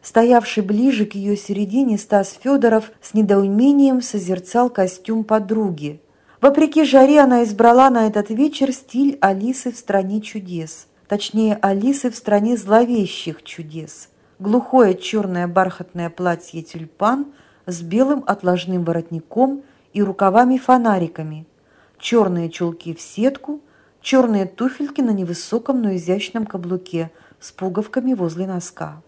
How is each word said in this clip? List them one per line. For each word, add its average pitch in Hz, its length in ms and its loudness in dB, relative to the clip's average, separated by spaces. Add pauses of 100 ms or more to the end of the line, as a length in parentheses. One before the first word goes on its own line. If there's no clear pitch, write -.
Стоявший 233 600 2
ближе 214 420 0
к 208 100 -14
её 202 220 -4
середине 208 600 -2
Стас 196 440 0
Фёдоров 233 480 2 (120)
с - 100 -14
недоумением 220 880 4
созерцал 202 720 -2
костюм 220 540 -2
подруги. 196 760 -2 (400)
Вопреки 302 440 4
жаре 269 360 6
она 247 240 6
избрала 233 460 6
на 233 160 2
этот 208 240 -2
вечер 269 420 0
стиль 277 480 -2
Алисы 208 500 0
в 240 60 -10
«Стране 196 460 -4
чудес». 175 640 -12 (220)
Точнее, 214 520 -2
Алисы 226 500 0
в 226 60 -10
«Стране 208 400 0
зловещих 208 840 0
чудес». 156 680 -16 (300)
Глухое 214 560 2
чёрное 185 520 -4
бархатное 180 600 -2
платье 170 540 -6
«Тюльпан» 202 640 -4 (400)
с 175 160 -8
белым 254 440 0
отложным 180 560 0
воротником 170 800 -2 (300)
и 202 100 0
рукавами-фонариками – 202 1400 2 (540)
чёрные 185 500 0
чулки 165 460 -8
в 160 60 -14
сетку, 277 600 -4 (400)
чёрные 226 460 2
туфельки 262 540 -6
на 240 100 0
невысоком, 214 720 -4
но 196 120 -2
изящном 190 520 -4
каблуке 175 680 -8 (260)
с - 140 -18
пуговками 214 600 -4
возле 180 320 -4
носка. 165 600 -10